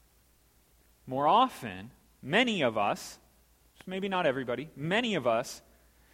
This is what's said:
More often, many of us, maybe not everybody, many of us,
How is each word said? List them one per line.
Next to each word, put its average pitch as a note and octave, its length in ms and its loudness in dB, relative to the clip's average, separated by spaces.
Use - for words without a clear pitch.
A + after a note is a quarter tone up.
More C3+ 220 -2
often, D#3+ 640 2
many G3 400 2
of A2 140 0
us, G#2+ 420 -2
maybe F#3+ 220 -6
not F#3 180 0
everybody, C3 500 -2
many G3 400 0
of B2 120 -2
us, A#2 340 0